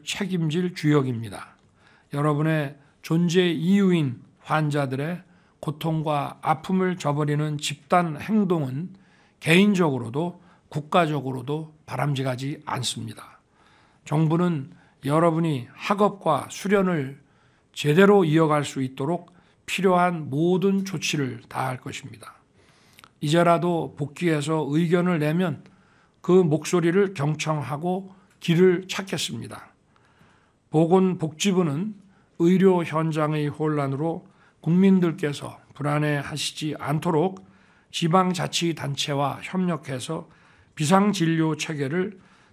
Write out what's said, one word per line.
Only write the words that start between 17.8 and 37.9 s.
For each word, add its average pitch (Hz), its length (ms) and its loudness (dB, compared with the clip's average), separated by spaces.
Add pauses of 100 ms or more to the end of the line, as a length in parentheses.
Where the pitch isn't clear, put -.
이어갈 151 400 4
수 - 160 -6
있도록 139 500 -4 (360)
필요한 180 640 2
모든 185 520 2
조치를 139 640 -4
다할 127 300 -6
것입니다. - 560 -16 (880)
이제라도 165 800 2
복귀해서 156 680 -2
의견을 175 520 0
내면 156 440 -2 (580)
그 - 100 -2
목소리를 180 840 2
경청하고 156 1000 -4 (240)
길을 175 480 4
찾겠습니다. 135 760 -8 (1080)
보건복지부는 180 1200 2 (460)
의료 180 440 4
현장의 151 640 -2
혼란으로 151 760 -4 (360)
국민들께서 170 960 2 (160)
불안해하시지 147 1040 -4
않도록 160 680 -2 (440)